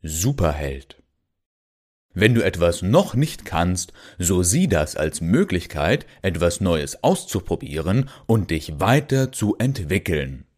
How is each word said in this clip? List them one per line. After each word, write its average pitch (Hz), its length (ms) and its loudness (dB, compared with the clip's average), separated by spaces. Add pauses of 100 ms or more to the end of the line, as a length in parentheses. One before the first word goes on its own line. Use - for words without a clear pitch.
Superheld. 78 1000 -2 (1120)
Wenn 107 200 4
du 113 100 2
etwas 85 380 2
noch 101 340 2
nicht 143 280 -2
kannst, 90 480 -2 (260)
so 90 260 2
sieh 127 240 2
das 78 280 0
als 78 240 -4
Möglichkeit, 90 840 0 (160)
etwas 82 400 0
Neues 82 420 -2
auszuprobieren 95 1040 -2 (160)
und 110 260 2
dich 76 280 -6
weiter 131 520 2
zu 104 260 -2
entwickeln. 82 880 -2 (120)